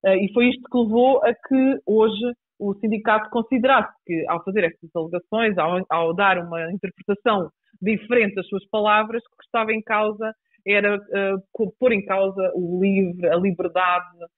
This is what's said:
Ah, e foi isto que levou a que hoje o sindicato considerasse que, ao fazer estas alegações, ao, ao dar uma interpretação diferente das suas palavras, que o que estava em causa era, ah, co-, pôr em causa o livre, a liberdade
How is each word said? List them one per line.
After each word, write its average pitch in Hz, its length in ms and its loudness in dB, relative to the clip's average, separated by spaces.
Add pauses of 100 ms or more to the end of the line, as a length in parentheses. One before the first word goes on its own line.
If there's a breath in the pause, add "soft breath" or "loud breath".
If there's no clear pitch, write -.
Ah, 190 120 4
e 190 160 0
foi 247 160 4
isto 262 200 -6
que 247 80 0
levou 240 460 4
a 233 100 2
que 262 520 0
hoje 214 480 2 (260)
o 202 220 -4
sindicato 214 480 0
considerasse 240 640 0 (120)
que, 165 220 -4
ao 170 160 -4
fazer 196 220 -2
estas 165 280 -8
alegações, 180 640 -2
ao, 180 320 0
ao 165 240 0
dar 190 260 2
uma 170 340 -8
interpretação 202 760 -4 (320 soft breath)
diferente 214 540 0
das 185 120 -8
suas 196 220 -8
palavras, 214 520 0
que - 120 -20
o - 40 -20
que - 80 -20
estava 220 260 -2
em 220 100 -2
causa 214 520 -4 (340)
era, 208 280 2
ah, 196 400 -2 (180)
co-, 208 260 -4
pôr 254 140 2
em 202 100 -2
causa 196 500 -2
o 180 280 -4
livre, 185 480 0
a 165 80 2
liberdade 180 680 0 (320)